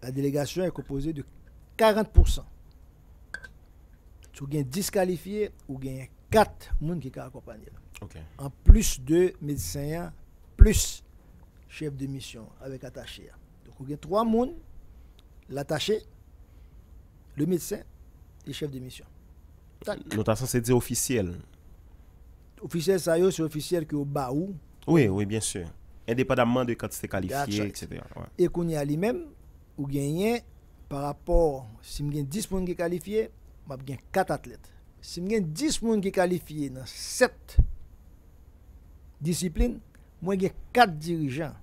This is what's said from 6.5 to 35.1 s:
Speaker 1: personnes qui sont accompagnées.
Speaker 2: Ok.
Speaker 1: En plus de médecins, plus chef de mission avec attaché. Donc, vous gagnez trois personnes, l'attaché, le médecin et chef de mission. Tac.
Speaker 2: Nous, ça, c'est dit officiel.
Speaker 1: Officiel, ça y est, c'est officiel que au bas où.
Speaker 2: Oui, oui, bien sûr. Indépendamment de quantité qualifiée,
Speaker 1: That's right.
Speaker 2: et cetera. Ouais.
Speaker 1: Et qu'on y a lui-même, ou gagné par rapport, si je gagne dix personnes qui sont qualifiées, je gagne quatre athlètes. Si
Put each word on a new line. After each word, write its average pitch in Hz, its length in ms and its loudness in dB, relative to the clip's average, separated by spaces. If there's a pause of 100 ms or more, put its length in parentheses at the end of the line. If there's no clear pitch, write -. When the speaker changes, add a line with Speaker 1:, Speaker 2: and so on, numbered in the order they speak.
Speaker 1:
personnes 160 220 -2
qui 127 120 -10
sont 139 60 -14
accompagnées. 117 460 -16 (360)
Speaker 2:
Ok. 104 140 -14 (220)
Speaker 1:
En 139 120 -8
plus - 520 8
de 165 400 2
médecins, 147 720 -6 (420)
plus - 480 6 (640)
chef 147 300 -10
de 135 80 -6
mission 127 420 -12 (140)
avec 131 240 -14
attaché. - 440 -16 (360)
Donc, - 120 -20
vous 135 60 -14
gagnez 143 140 -10
trois 190 260 0
personnes, 233 300 2 (960)
l'attaché, 147 520 -2 (1300)
le 147 100 0
médecin 180 340 -2 (680)
et 143 60 -10
chef 147 180 -6
de 131 80 -10
mission. 127 260 -16 (760)
Tac. 104 160 -6 (160)
Speaker 2:
Nous, 104 80 0
ça, 110 120 4
c'est 123 260 -2
dit 117 100 2
officiel. 113 680 0 (1200)
Speaker 1:
Officiel, 175 400 0
ça 165 180 2
y - 20 6
est, 185 100 4
c'est 160 120 -2
officiel 156 420 -2
que 151 120 -4
au 143 80 -2
bas 143 260 -4
où. 175 240 -2 (320)
Speaker 2:
Oui, 147 220 6
oui, 98 160 0
bien 107 160 -2
sûr. 90 260 -6 (400)
Indépendamment 123 560 2
de 120 100 -2
quantité - 360 -8
qualifiée, 95 260 -4
Speaker 1:
That's 107 240 -2
right. 101 140 -4
Speaker 2:
et - 40 -12
cetera. 82 380 -12
Ouais. - 120 -14 (100)
Speaker 1:
Et 180 100 4
qu'on 170 200 -2
y 160 100 -2
a 143 80 -2
lui-même, 208 400 -2 (520)
ou 139 100 -6
gagné 156 560 -2 (460)
par 139 140 -6
rapport, 147 600 2 (160)
si - 220 -8
je 147 60 -2
gagne 147 160 -4
dix 165 200 -6
personnes 185 200 -4
qui 180 60 -4
sont 170 60 -6
qualifiées, 185 520 -2 (400)
je 139 60 -8 (100)
gagne 135 140 -8 (120)
quatre 185 200 0
athlètes. 123 380 -8 (300)
Si - 220 -10